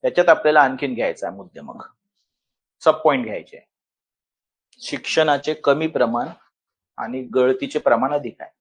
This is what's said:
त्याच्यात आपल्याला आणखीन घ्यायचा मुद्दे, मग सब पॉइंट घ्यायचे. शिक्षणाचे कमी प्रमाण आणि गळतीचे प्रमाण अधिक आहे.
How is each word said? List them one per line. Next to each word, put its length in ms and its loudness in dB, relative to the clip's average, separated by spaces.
त्याच्यात 280 2
आपल्याला 320 6
आणखीन 320 0
घ्यायचा 380 -4
मुद्दे, 300 -18
मग 220 -16
सब 120 6
पॉइंट 300 0
घ्यायचे. 340 -12
शिक्षणाचे 760 -2
कमी 340 0
प्रमाण 400 -2
आणि 260 -8
गळतीचे 560 0
प्रमाण 340 2
अधिक 280 -6
आहे. 200 -16